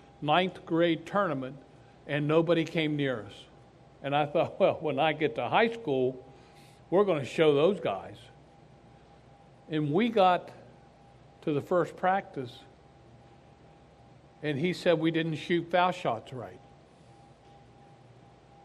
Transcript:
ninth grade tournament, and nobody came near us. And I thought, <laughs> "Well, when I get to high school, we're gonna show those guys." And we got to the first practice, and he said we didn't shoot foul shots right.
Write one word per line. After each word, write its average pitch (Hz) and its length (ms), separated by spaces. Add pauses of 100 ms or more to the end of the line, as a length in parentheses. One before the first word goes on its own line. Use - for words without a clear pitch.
(200)
ninth 175 460
grade 165 400
tournament, 147 500 (520)
and 147 180
nobody 160 380
came 151 320
near 131 260
us. 104 120 (680)
And 139 120
I 147 120
thought, 151 340
<laughs> - 0
"Well, 170 200
when 147 180
I 156 140
get 147 240
to 120 120
high 220 240
school, 131 600 (580)
we're 196 140
gonna 156 200
show 151 300
those 170 260
guys." 107 360 (1500)
And 151 240
we 220 160
got 185 420 (920)
to 160 100
the 143 80
first 170 360
practice, 185 560 (1900)
and 147 160
he 175 140
said 165 260
we 160 120
didn't 160 260
shoot 165 340
foul 180 220
shots 120 400
right. 110 280 (2000)